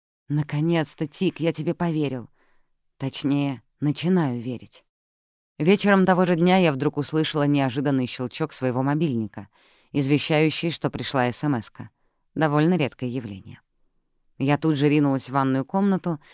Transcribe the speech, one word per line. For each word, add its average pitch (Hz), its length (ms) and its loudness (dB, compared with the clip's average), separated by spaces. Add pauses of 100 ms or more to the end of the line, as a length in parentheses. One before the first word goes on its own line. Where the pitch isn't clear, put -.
(280)
«Наконец-то, 151 800 -2
Тик, - 340 -4
я 160 140 -2
тебе 156 200 -4
поверил. 147 540 -4 (680)
Точнее, 139 640 -2 (180)
начинаю 147 640 0
верить». 113 420 -12 (760)
Вечером 196 460 4
того 185 220 4
же 175 100 2
дня 180 220 4
я 175 120 4
вдруг 139 280 -2
услышала 151 460 -2
неожиданный 135 640 0
щелчок 127 460 -6
своего 127 300 -2
мобильника, 131 640 -2 (440)
извещающий, 151 800 0
что - 200 -4
пришла 123 400 -2
эс - 120 -8
эм 147 160 0
эска. 110 300 -12 (460)
Довольно 151 400 2
редкое 131 340 -2
явление. 101 520 -10 (800)
Я 139 180 2
тут 156 200 0
же 143 120 2
ринулась 143 400 2
в 123 40 -10
ванную 135 320 0
комнату, 190 560 0 (140)